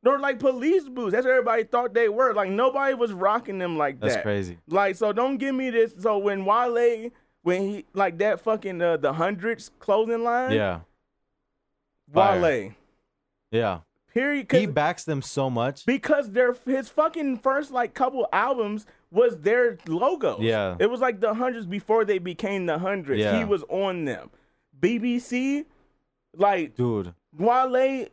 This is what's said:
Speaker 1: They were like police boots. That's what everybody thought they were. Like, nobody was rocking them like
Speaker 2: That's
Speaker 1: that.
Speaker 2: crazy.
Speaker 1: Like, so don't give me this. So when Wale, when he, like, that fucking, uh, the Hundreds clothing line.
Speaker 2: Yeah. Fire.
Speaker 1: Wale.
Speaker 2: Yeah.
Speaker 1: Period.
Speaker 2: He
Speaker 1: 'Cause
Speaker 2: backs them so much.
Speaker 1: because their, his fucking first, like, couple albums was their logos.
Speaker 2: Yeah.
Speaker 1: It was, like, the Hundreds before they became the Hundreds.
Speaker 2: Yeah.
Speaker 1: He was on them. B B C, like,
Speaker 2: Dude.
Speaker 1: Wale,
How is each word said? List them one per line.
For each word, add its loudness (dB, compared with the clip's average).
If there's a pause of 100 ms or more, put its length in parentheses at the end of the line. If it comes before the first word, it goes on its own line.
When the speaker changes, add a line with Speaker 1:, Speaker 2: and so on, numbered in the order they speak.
Speaker 1:
They 6
were 2
like -2
police 0
boots. -4
That's 0
what 4
everybody 2
thought -2
they 4
were. 2
Like, 0
nobody 2
was 0
rocking 0
them -4
like -2
Speaker 2:
That's 0
Speaker 1:
that. -2
Speaker 2:
crazy. -4 (100)
Speaker 1:
Like, 0
so 0
don't 0
give -4
me -2
this. 2
So 0
when -2
Wale, 2 (340)
when 0
he, -4
like, 0
that 2
fucking, -2
uh, 2
the 0
Hundreds -2 (100)
clothing 0
line. 0
Speaker 2:
Yeah. 0 (1300)
Fire. 6
Speaker 1:
Wale. 0 (800)
Speaker 2:
Yeah. 0 (340)
Speaker 1:
Period. -2
Speaker 2:
He 4
Speaker 1:
'Cause -6
Speaker 2:
backs 0
them -4
so -4
much. -4
Speaker 1:
because 0
their, 2 (120)
his -2
fucking -2
first, -2
like, -4
couple -2
albums -2 (260)
was 4
their 2 (100)
logos. 0
Speaker 2:
Yeah. 0
Speaker 1:
It 4
was, -4
like, 0
the 0
Hundreds -4
before 0
they 0
became -4
the 0
Hundreds. -2
Speaker 2:
Yeah. 2
Speaker 1:
He -2
was 0
on -2
them. -6 (500)
B 2
B -2
C, -2 (680)
like, 0
Speaker 2:
Dude. -2 (240)
Speaker 1:
Wale, 2